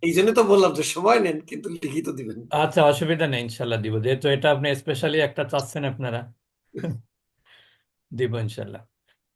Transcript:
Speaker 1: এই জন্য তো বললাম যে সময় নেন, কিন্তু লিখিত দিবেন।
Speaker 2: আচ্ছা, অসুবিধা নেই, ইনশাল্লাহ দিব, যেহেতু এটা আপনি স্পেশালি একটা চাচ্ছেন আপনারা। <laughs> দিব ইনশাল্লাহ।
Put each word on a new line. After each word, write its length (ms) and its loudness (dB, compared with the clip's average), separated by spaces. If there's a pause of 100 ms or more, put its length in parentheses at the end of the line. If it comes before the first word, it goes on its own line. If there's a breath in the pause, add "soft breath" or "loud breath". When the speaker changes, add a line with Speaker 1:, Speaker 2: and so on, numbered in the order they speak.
Speaker 1:
এই 120 0
জন্য 200 4
তো 100 6
বললাম 300 6
যে 100 -2
সময় 360 2
নেন, 220 -2
কিন্তু 280 -12
লিখিত 400 -6
দিবেন। 420 -10
Speaker 2:
আচ্ছা, 400 4
অসুবিধা 360 0
নেই, 140 -2
ইনশাল্লাহ 380 -4
দিব, 200 -2
যেহেতু 280 0
এটা 240 4
আপনি 240 0
স্পেশালি 440 -2
একটা 320 -2
চাচ্ছেন 340 -4
আপনারা। 480 -6 (400)
<laughs> 300 -8 (1080 soft breath)
দিব 240 -2
ইনশাল্লাহ। 500 -8 (500)